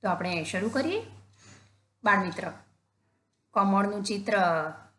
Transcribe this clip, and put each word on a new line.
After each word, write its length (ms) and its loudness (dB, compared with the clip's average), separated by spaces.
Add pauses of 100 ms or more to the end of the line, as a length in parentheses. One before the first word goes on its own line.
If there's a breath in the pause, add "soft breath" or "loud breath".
તો 80 -2
આપણે 340 -2
શરૂ 260 -4
કરીએ. 300 -2 (1040 soft breath)
બાળમિત્ર, 480 0 (1000)
કમળનું 500 2
ચિત્ર 320 -2 (640)